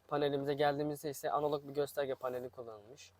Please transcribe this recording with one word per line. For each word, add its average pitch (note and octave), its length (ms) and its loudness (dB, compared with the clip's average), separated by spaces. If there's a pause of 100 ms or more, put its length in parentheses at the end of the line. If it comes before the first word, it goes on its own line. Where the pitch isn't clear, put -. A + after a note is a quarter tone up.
panelimize C#3+ 460 2
geldiğimizde D3 560 2
ise C#3 220 -4
analog D3 360 2
bir C#3 60 -10
gösterge C#3 420 0
paneli B2+ 340 -4
kullanılmış. A2+ 720 -16